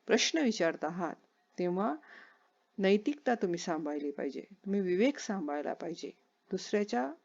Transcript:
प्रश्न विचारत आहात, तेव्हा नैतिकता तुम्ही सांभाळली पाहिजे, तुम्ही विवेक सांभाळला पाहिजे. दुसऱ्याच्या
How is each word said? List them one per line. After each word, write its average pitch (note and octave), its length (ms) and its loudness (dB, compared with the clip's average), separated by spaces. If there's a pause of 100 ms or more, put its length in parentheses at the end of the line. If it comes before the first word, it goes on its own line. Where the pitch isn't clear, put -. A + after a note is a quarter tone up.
प्रश्न B3+ 320 4
विचारत F3 460 2
आहात, E3+ 300 -4 (440)
तेव्हा F#3 360 0 (840)
नैतिकता G#3+ 580 2
तुम्ही F3 240 0
सांभाळली D3+ 520 -2
पाहिजे, C#3 300 -4 (100)
तुम्ही G3 300 -2
विवेक F#3+ 380 2
सांभाळला D#3 540 -4
पाहिजे. E3 380 -8 (400)
दुसऱ्याच्या G#3+ 640 -2 (120)